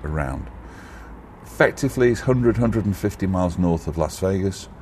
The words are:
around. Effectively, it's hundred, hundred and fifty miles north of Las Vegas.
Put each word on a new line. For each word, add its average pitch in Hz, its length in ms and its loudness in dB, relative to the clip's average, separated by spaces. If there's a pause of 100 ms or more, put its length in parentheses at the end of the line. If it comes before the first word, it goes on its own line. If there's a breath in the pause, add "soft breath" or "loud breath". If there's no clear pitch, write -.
around. 71 420 -4 (960 loud breath)
Effectively, 131 680 2
it's 113 120 0
hundred, 120 340 4
hundred 110 300 2
and 98 100 0
fifty 98 300 -2
miles 90 320 2
north 85 280 2
of 78 120 -4
Las 78 220 0
Vegas. 95 500 -2 (120 loud breath)